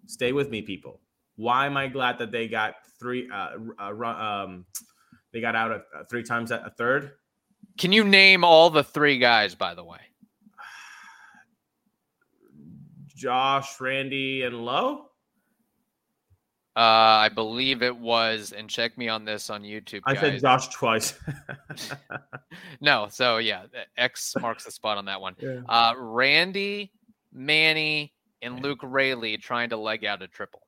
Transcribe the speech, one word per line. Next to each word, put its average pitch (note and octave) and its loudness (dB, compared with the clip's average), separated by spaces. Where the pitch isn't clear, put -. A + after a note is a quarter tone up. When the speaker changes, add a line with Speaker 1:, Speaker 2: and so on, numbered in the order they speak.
Speaker 1:
stay - -4
with C#3 -2
me, A2 -6
people. - -14
Why A#2+ 0
am C#3 -4
I C3+ -4
glad B2 -2
that A2+ -8
they A#2 -4
got G#2+ -4
three, B2 -8
uh, G2+ -14
r-, G2 -12
uh, G2+ -12
ru-, A2+ -8
um, G2 -8
they A#2 -8
got A2+ -2
out A2+ 0
at, G#2+ -10
uh, D2 -16
three A#2+ -6
times A#2 -4
at, A2+ -8
at - -18
third? C#3 -2
Speaker 2:
Can F3 0
you G#3+ 6
name F#3+ 8
all E3+ 10
the D#3 4
three D3 2
guys, A2+ 4
by F2 -4
the F2 -16
way? E2 -20
Speaker 1:
<sighs> - -20
Josh, C3 0
Randy, C3+ -4
and A#2+ -6
Lowe? G#3+ -2
Speaker 2:
Uh, A2 6
I - 2
believe A#2 -4
it B2 0
was, A2+ -2
and G#2+ -16
check A#2 -4
me A#2+ -6
on A2 -4
this G#2+ -8
on G#2 -10
YouTube, G#2 -14
Speaker 1:
I C3+ 0
said C#3+ 0
Speaker 2:
guys. C3 -6
Speaker 1:
Josh C3 2
twice. A2+ -2
<laughs> - -20
Speaker 2:
No, C3+ 2
so B2 0
yeah, G#2+ -4
X - -4
marks A2+ -6
the G#2+ -18
spot G#2+ -6
on G2+ -8
that G2 -8
one. F#2+ -10
Speaker 1:
Yeah. B2+ -10
Speaker 2:
Uh, A#2 4
Randy, E3+ 0
Manny, D3+ 0
and B2 -10
Speaker 1:
Yeah. B2+ -12
Speaker 2:
Luke C#3 -6
Raley B2+ -2
trying A#2+ -4
to A2+ -6
leg A2 -6
out G2+ -6
a F#2+ -16
triple. - -16